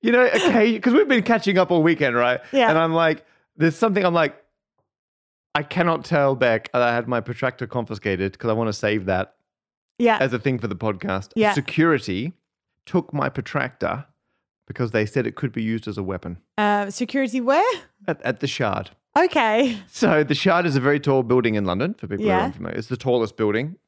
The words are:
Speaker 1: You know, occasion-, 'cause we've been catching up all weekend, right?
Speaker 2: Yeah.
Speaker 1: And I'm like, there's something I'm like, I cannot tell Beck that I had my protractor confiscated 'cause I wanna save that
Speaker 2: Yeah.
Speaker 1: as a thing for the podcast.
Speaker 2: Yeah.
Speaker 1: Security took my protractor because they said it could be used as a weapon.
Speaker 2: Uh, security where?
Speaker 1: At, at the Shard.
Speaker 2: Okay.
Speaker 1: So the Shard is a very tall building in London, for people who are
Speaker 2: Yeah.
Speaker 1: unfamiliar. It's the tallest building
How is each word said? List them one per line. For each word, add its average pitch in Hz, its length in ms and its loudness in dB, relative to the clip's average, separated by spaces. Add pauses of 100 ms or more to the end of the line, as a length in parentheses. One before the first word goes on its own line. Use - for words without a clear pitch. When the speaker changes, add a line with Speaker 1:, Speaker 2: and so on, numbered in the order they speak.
Speaker 1:
You 233 100 2
know, 247 140 4
occasion-, 233 560 2
'cause 247 120 2
we've 359 140 4
been 247 160 4
catching 202 340 2
up 180 140 2
all 170 100 4
weekend, 147 360 2
right? 120 240 2 (100)
Speaker 2:
Yeah. 247 180 4
Speaker 1:
And 160 80 2
I'm 165 160 2
like, 165 320 0 (300)
there's 156 220 2
something 208 260 2
I'm 175 100 2
like, 160 220 0 (1200)
I 147 80 0
cannot 165 400 0
tell 139 320 2
Beck 117 380 0
that 123 80 2
I 120 120 2
had 120 140 -2
my 120 140 -2
protractor 123 460 -6
confiscated 101 720 -4
'cause 117 120 -4
I 110 40 2
wanna 110 200 -2
save 104 320 -2
that 95 300 -2 (640)
Speaker 2:
Yeah. 233 220 2
Speaker 1:
as 131 140 0
a 120 60 -4
thing 127 200 -2
for 117 80 -6
the 98 80 -4
podcast. 98 640 -6
Speaker 2:
Yeah. 214 160 2
Speaker 1:
Security 147 800 0 (520)
took - 280 -4
my 139 160 -2
protractor - 760 -6 (600)
because 117 240 -6
they 107 140 2
said 120 200 -2
it 117 100 -6
could 123 180 -6
be 113 100 -6
used 110 240 -4
as 101 100 -8
a 101 60 -6
weapon. 90 340 -8 (200)
Speaker 2:
Uh, 208 320 0
security 254 500 -4
where? 269 240 2 (420)
Speaker 1:
At, - 180 -6
at 127 180 -4
the 139 60 -4
Shard. 101 420 -4 (280)
Speaker 2:
Okay. 247 600 2 (100)
Speaker 1:
So 156 380 2
the 143 100 0
Shard 175 300 2
is 143 100 0
a 135 60 2
very 143 180 2
tall 135 240 2
building 117 320 2
in 101 80 0
London, 101 300 -2
for - 140 -14
people 101 180 -6
who - 60 2
are 185 80 2
Speaker 2:
Yeah. 196 60 0
Speaker 1:
unfamiliar. 87 320 -8
It's 110 120 -8
the 127 80 -6
tallest 120 400 -2
building 113 400 -2 (100)